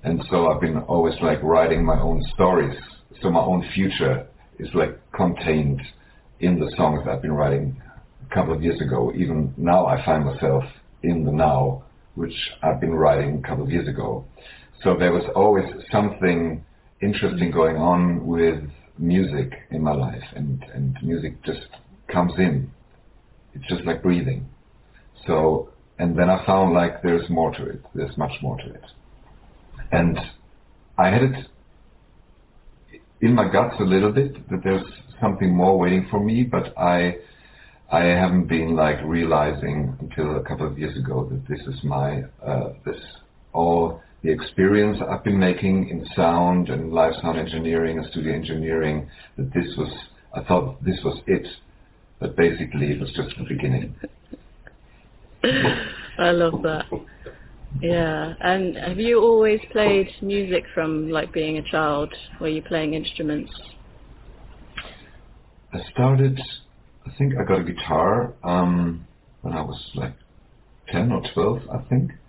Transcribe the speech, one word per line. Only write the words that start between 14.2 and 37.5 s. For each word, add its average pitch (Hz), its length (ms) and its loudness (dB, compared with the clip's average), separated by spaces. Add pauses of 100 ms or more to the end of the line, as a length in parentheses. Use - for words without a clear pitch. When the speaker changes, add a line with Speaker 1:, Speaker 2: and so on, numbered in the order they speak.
Speaker 1:
So 92 140 4
there 87 160 4
was 87 100 0 (140)
always 98 260 6 (260)
something 87 760 0 (360)
interesting 90 480 0
going 80 280 2
on 87 500 2
with 82 340 2 (360)
music 78 560 0 (180)
in 78 100 -4
my 76 120 0
life, 62 320 -4 (100)
and, 69 380 -6
and 65 280 -2
music 78 440 -4
just - 160 -6 (500)
comes 87 260 0
in. 76 340 2 (840)
It's 139 140 -14
just 85 180 -4
like 85 180 -4
breathing. - 460 0 (760)
So, - 420 2 (300)
and 85 180 0
then 87 120 4
I 92 160 2
found, 95 280 4
like, 87 300 0
there's 85 260 2
more 82 220 0
to 67 140 -8
it. - 160 -10 (120)
There's - 240 -6
much 73 140 -4 (100)
more 65 140 -4
to - 180 -14
it. - 120 -20 (1040)
And 85 260 2 (800)
I 92 120 6
had 117 140 4
it - 240 -2 (1700)
in 117 160 6
my 95 160 2
guts - 300 2
a - 20 2
little 95 300 4
bit - 360 0
that 92 140 -4
there's 95 220 0 (340)
something 95 340 2
more 92 240 6
waiting 92 320 2
for 101 140 0
me, 113 200 2
but 123 360 -2
I, 87 380 2 (760)